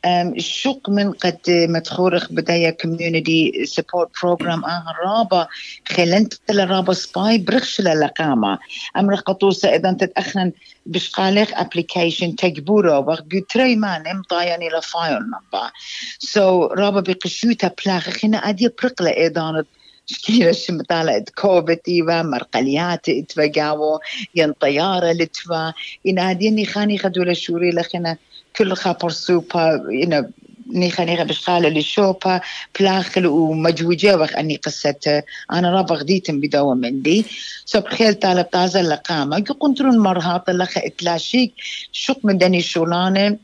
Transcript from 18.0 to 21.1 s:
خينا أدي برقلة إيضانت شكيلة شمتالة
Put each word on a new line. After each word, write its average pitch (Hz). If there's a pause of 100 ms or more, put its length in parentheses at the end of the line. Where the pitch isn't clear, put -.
خينا 214
أدي 214 (140)
برقلة 214
إيضانت 160 (400)
شكيلة 220
شمتالة 160 (100)